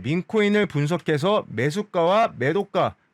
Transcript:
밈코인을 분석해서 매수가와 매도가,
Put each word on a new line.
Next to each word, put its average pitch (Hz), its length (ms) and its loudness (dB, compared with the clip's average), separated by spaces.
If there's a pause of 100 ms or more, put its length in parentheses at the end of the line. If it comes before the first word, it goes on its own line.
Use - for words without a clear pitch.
밈코인을 208 640 0
분석해서 160 800 0
매수가와 175 920 0
매도가, 160 560 -2 (180)